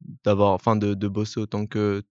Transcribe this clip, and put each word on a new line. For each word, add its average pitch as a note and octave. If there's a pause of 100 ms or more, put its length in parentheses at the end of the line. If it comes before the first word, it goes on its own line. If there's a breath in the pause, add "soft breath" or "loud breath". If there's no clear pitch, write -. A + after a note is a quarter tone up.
(260)
d'avoir, G2+
enfin, A2
de, G2+
de G2+
bosser G#2+
autant G#2+
que G#2